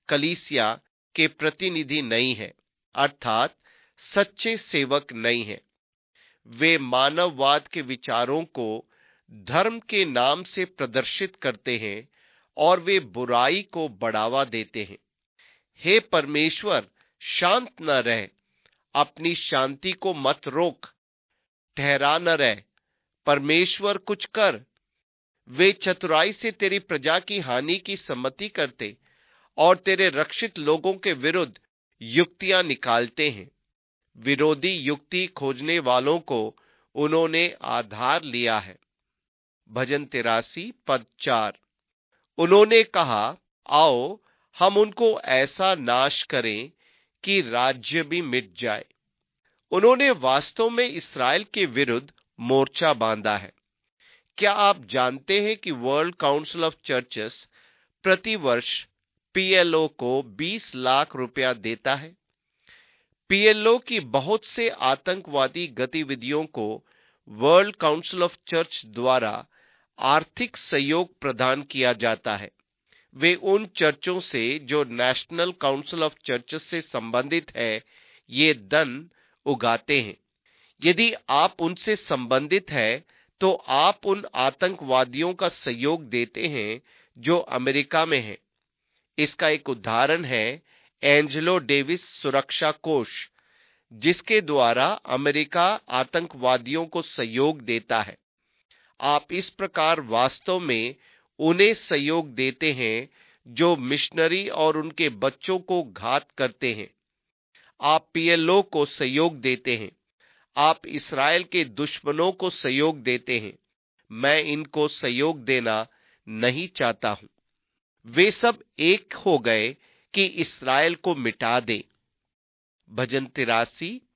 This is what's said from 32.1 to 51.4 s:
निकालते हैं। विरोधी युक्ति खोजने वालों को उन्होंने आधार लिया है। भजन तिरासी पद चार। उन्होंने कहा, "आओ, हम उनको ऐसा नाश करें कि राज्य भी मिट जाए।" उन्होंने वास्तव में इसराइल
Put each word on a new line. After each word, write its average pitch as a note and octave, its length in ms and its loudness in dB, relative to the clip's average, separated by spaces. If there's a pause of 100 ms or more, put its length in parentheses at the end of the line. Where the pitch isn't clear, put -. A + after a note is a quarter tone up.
निकालते B2+ 640 0
हैं। G2+ 200 -14 (680)
विरोधी C#3+ 560 0
युक्ति D#3 540 -4
खोजने C#3 520 -4
वालों C3+ 420 2
को A2+ 360 -6 (380)
उन्होंने D#3+ 680 0
आधार A#2+ 600 -2
लिया A#2+ 360 0
है। F#2+ 200 -12 (920)
भजन C3 360 -4
तिरासी A#2+ 680 -2 (140)
पद B2+ 200 -2 (140)
चार। A2 380 0 (800)
उन्होंने G#3 440 8
कहा, C#3 540 0 (340)
"आओ, D3+ 480 4 (400)
हम G3 180 4
उनको G#3+ 440 2
ऐसा C#3 540 0
नाश C3 480 0
करें A#2 480 -4 (540)
कि G3 160 2
राज्य B2+ 640 0
भी E3 200 -4
मिट B2 360 -4
जाए।" A2 260 -4 (840)
उन्होंने B3 400 6
वास्तव D3 600 2
में A#3+ 180 0
इसराइल D3+ 560 -2 (100)